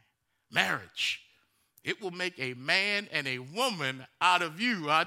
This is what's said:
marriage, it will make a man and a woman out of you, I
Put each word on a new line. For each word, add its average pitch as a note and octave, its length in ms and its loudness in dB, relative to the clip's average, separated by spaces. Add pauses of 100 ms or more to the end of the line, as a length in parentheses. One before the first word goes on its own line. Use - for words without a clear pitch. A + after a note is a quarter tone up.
(520)
marriage, - 720 -2 (600)
it F3+ 160 -4
will G3 120 -6
make F3+ 260 -6
a B2+ 160 -4
man F#3+ 580 0
and D3 160 -2
a B2+ 120 -2
woman D3 680 -2 (160)
out F3 220 6
of D#3+ 180 -4
you, G3+ 280 0
I D#3+ 160 6